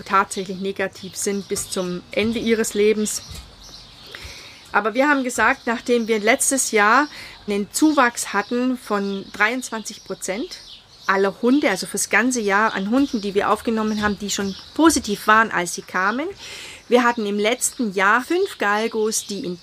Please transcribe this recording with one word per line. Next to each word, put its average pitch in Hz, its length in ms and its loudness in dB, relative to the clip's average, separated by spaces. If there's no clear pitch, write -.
tatsächlich 196 560 0
negativ 190 560 -6
sind 202 320 -4
bis - 220 -6
zum 180 400 -4
Ende 226 280 0
ihres 220 360 0
Lebens. 214 480 2
Aber 311 220 0
wir 262 160 2
haben 277 160 2
gesagt, 240 400 0
nachdem 240 440 0
wir 220 120 0
letztes 254 520 0
Jahr 214 360 4
einen 202 260 -2
Zuwachs 294 640 2
hatten 247 420 0
von 196 560 -4
dreiundzwanzig 220 720 -4
Prozent 196 540 -8
aller 196 340 2
Hunde, 269 300 4
also 190 160 -4
fürs - 240 -4
ganze 240 320 2
Jahr 202 320 2
an 196 160 -4
Hunden, 254 320 2
die 196 120 -4
wir 202 160 2
aufgenommen 214 520 0
haben, 208 160 0
die 208 100 -6
schon 196 260 -4
positiv 277 520 2
waren, 220 240 6
als 175 240 -2
sie 190 80 -8
kamen. 214 460 -2
Wir 240 140 6
hatten 240 220 2
im 202 140 -2
letzten 214 560 -2
Jahr 196 260 4
fünf 359 380 0
Galgos, 220 680 0
die 196 180 -6
in 175 180 -6